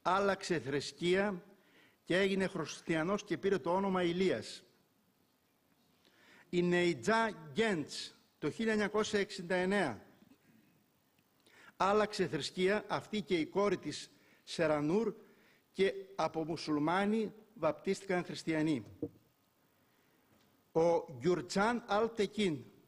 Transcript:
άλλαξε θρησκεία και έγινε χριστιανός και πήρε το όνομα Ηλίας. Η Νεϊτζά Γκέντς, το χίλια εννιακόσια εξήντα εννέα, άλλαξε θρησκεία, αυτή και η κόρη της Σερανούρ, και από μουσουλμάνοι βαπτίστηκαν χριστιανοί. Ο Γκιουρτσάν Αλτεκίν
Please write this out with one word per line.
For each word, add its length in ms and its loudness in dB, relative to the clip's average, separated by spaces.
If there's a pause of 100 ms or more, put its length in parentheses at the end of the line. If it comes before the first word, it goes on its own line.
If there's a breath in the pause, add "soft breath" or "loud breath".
άλλαξε 580 0
θρησκεία 840 -2 (600 soft breath)
και 140 0
έγινε 300 2
χριστιανός 760 -2
και 140 -4
πήρε 200 0
το 180 -2
όνομα 280 0
Ηλίας. 580 -2 (1900 soft breath)
Η 120 2
Νεϊτζά 680 2 (220)
Γκέντς, 640 -2 (220)
το 120 -4
χίλια 220 -2
εννιακόσια 480 0
εξήντα 360 -4
εννέα, 500 0 (1700 loud breath)
άλλαξε 500 2
θρησκεία, 600 0
αυτή 340 -4
και 140 -2
η 100 0
κόρη 320 0
της 340 -10 (320 soft breath)
Σερανούρ, 680 0 (600 loud breath)
και 200 2 (220)
από 300 -2
μουσουλμάνοι 880 0 (200)
βαπτίστηκαν 680 -2
χριστιανοί. 640 -2 (1900 soft breath)
Ο 460 2
Γκιουρτσάν 680 2
Αλτεκίν 760 0 (240)